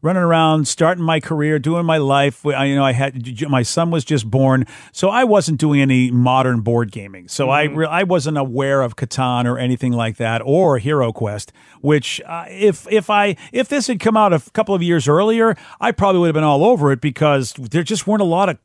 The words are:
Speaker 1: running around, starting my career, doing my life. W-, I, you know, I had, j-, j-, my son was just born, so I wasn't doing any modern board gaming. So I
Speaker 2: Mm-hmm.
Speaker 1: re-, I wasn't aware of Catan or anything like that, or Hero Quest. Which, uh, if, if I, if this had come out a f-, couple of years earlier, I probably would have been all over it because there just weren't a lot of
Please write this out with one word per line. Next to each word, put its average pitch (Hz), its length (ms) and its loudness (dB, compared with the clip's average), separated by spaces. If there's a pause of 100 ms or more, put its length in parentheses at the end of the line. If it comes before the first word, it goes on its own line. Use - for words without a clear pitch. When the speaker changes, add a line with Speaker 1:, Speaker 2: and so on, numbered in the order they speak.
Speaker 1:
running 180 220 0
around, 160 460 2
starting 175 340 0
my 160 160 0
career, 151 400 -2
doing 165 260 -2
my 160 120 2
life. 139 460 0
W-, 147 120 -2
I, 135 80 0
you 139 120 0
know, 139 100 2
I 135 80 2
had, 131 280 -4
j-, 123 120 -12
j-, 117 140 -8
my 135 140 2
son 170 300 -2
was 165 140 -2
just 113 260 -2
born, 131 340 2 (280)
so 185 160 0
I 240 160 2
wasn't 170 340 2
doing 143 220 2
any 127 300 2
modern 127 500 2
board 117 320 -2
gaming. 98 340 -16
So 135 220 -2
I 147 180 2
Speaker 2:
Mm-hmm. 143 100 -6
Speaker 1:
re-, 160 100 0
I 165 160 -2
wasn't 156 340 -2
aware 135 440 -2
of 120 140 -4
Catan 123 480 -4
or 123 160 -2
anything 123 320 -2
like 113 240 -2
that, 113 300 -4
or 147 320 2
Hero 123 340 0
Quest. 104 400 -8 (300)
Which, 147 440 0
uh, 170 220 -12
if, 190 420 -2
if 214 200 0
I, 208 260 2 (160)
if 240 160 -2
this 277 200 -2
had 226 120 -4
come 220 160 0
out 208 160 4
a 170 60 4
f-, - 160 -6
couple 202 220 0
of 180 60 0
years 170 280 0
earlier, 220 480 2 (240)
I 233 100 0
probably 190 300 2
would 175 60 2
have 156 80 0
been 156 100 0
all 147 180 4
over 170 300 4
it 120 80 -4
because 143 500 0
there 135 320 -6
just 175 240 -6
weren't 208 140 0
a - 20 2
lot 180 240 0
of 170 180 -4